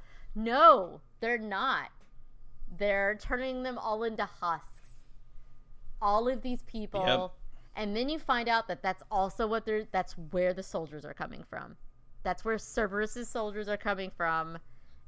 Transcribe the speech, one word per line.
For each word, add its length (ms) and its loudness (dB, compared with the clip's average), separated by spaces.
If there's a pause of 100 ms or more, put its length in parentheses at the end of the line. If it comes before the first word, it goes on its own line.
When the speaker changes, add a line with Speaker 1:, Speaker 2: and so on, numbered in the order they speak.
(340)
Speaker 1:
No, 680 8 (200)
they're 180 2
not. 540 0 (840)
They're 380 4
turning 480 -2
them 160 -4
all 240 -2
into 220 -2
husks. 800 -6 (960)
All 260 6
of 160 0
these 200 0
people. 440 -2
Speaker 2:
Yep. 240 4 (460)
Speaker 1:
And 200 -2
then 120 0
you 100 0
find 300 2
out 180 4
that 160 -4
that's 300 -2
also 340 2
what 180 0
they're, 280 0
that's 220 0 (180)
where 200 4
the 120 -4
soldiers 400 -6
are 100 -10
coming 340 -8
from. 280 -10 (480)
That's 200 -2
where 140 2
Cerberus's 680 -2
soldiers 400 -4
are 80 0
coming 340 -2
from. 480 -2 (480)